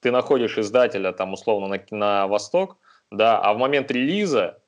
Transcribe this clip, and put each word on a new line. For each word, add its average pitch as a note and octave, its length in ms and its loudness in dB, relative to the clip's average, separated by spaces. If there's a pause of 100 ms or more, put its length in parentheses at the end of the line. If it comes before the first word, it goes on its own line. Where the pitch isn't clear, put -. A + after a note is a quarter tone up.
ты B2 100 0
находишь B2 460 0
издателя, G#2 560 0
там, F#2+ 200 -6
условно, G2 340 -2
на, G2 120 -6 (120)
на G#2 360 0
восток, C3+ 500 -2 (340)
да, G#2+ 280 4
а G#2 140 2
в G#2+ 40 -2
момент C3+ 340 0
релиза, C3 760 -2